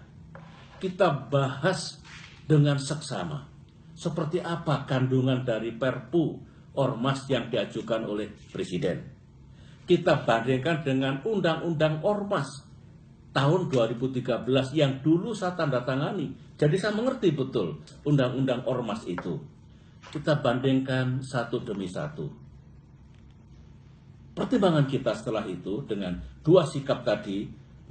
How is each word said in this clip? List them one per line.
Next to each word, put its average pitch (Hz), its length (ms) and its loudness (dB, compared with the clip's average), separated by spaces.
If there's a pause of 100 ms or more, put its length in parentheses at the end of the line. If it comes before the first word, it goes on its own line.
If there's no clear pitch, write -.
(800)
Kita 170 500 0
bahas 139 720 0 (400)
dengan 143 320 6
seksama, 90 720 -6 (480)
seperti 165 480 -2
apa 160 400 -2
kandungan 131 640 2
dari 113 240 -2
Perpu 131 680 0 (360)
Ormas 131 560 0
yang 117 160 0
diajukan 113 600 -2
oleh 104 200 -4 (240)
Presiden. 87 480 -2 (880)
Kita 170 360 4
bandingkan 127 600 2
dengan 135 400 0
Undang-Undang 165 800 0
Ormas 202 600 -2 (680)
tahun 143 400 2
dua 120 160 4
ribu 127 240 -2
tiga 120 280 -2
belas 131 320 2
yang 139 320 2
dulu 175 320 2
saya 180 200 -2
tanda 139 280 0
tangani. 147 480 -2 (240)
Jadi 151 240 4
saya 208 160 0
mengerti 233 400 2
betul 101 440 -2 (280)
Undang-Undang 131 600 2
Ormas 117 360 -2
itu. 87 360 -6 (720)
Kita 147 280 0
bandingkan 131 840 2
satu 120 400 -4
demi 98 240 -6
satu. 80 400 -6 (2000)
Pertimbangan 185 560 4
kita 120 240 -2
setelah 107 320 -4
itu 95 400 -6
dengan 95 340 -4 (220)
dua 170 240 6
sikap - 400 -4
tadi 104 440 -2 (440)